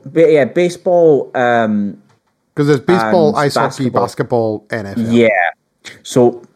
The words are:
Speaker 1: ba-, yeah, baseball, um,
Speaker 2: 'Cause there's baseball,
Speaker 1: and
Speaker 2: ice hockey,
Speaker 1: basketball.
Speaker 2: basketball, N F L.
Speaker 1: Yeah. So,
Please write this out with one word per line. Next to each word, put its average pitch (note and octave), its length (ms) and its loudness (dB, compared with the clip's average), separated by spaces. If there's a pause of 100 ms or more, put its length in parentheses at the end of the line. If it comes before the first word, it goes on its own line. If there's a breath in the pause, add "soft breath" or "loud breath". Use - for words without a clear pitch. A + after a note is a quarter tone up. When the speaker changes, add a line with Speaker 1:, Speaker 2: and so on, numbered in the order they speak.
Speaker 1:
ba-, D#3+ 260 2
yeah, C#3+ 140 4
baseball, F3 880 0
um, A2+ 640 -2 (580)
Speaker 2:
'Cause C#3+ 120 -2
there's C#3+ 120 2
baseball, D#3 500 0
Speaker 1:
and - 80 -4
Speaker 2:
ice C#3+ 180 -2
hockey, C3+ 340 -2
Speaker 1:
basketball. B2 140 -2
Speaker 2:
basketball, A2+ 680 -4
N A2 140 -8
F G2+ 120 -12
L. A2+ 80 -4
Speaker 1:
Yeah. A#2 240 2 (760 loud breath)
So, A#2+ 380 0 (140)